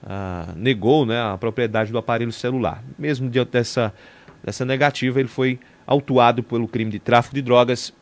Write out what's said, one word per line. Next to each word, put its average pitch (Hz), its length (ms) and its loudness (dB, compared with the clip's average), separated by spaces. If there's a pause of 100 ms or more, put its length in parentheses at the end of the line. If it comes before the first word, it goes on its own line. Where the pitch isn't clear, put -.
ah, 92 520 -8
negou, 117 520 2
né, 117 120 -2
a 107 160 -2
propriedade 110 560 -2
do 117 60 -4
aparelho 117 340 -2
celular. 120 520 -4 (120)
Mesmo 139 320 -4
diante 123 220 0
dessa, 117 420 0 (520)
dessa 107 200 -6
negativa, 131 560 0
ele 127 100 0
foi 131 300 -2 (280)
autuado 123 560 4
pelo 117 240 -2
crime 110 240 -2
de 104 80 -6
tráfico 120 340 4
de 139 80 -2
drogas 123 500 4 (100)